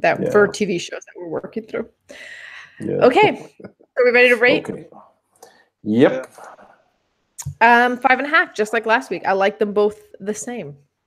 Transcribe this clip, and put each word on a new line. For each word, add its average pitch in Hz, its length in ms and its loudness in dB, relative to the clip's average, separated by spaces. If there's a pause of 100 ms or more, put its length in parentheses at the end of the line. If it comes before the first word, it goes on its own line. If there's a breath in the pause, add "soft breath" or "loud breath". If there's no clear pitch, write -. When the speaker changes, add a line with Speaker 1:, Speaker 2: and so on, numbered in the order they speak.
Speaker 1:
that 170 320 0
for 208 140 4
Speaker 2:
Yeah. 202 60 -6
Speaker 1:
T - 140 -4
V 175 120 -4
shows - 280 -12
that - 100 -20
we're 175 120 -16
working - 360 -10
through. 226 240 -10 (920 loud breath)
Speaker 2:
Yeah. - 160 -4
Speaker 1:
Okay, 269 640 2
Speaker 2:
<laughs> - 40 -20
Speaker 1:
are - 400 -4
we 247 60 4
ready 247 200 4
to 247 60 4
rate? 247 320 0
Speaker 2:
Okay. - 200 -12 (1000 soft breath)
Yep. 120 440 2 (1300)
Speaker 1:
Um, 240 380 4
five 254 200 0
and 277 80 -6
a 294 40 -8
half, 330 240 -2
just 214 180 -4
like 220 140 -2
last 240 220 0
week. 175 160 -8
I 185 80 0
like 196 280 0
them 208 120 -2
both 208 280 0 (180)
the 202 160 -8
same. 185 420 -12 (300)